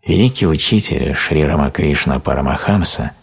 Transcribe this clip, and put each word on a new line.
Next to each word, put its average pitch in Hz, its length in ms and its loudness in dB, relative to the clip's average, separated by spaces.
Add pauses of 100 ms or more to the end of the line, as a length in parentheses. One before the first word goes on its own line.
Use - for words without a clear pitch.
Великий 101 420 2
учитель 78 640 0
Шри 76 320 0
Рамакришна 71 720 0
Парамахамса 71 920 -2 (120)